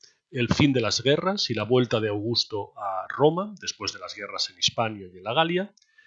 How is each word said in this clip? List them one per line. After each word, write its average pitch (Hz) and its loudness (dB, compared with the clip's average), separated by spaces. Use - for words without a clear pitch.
el 120 0
fin 147 4
de 123 2
las 101 0
guerras 180 0
y 120 -2
la 110 -2
vuelta 120 2
de 107 0
Augusto 104 -4
a 95 -6
Roma, 170 2
después 95 -8
de 101 -18
las 90 -12
guerras 98 -6
en - -20
Hispania 107 -2
y 90 -20
en 92 -18
la 107 -2
Galia. 175 0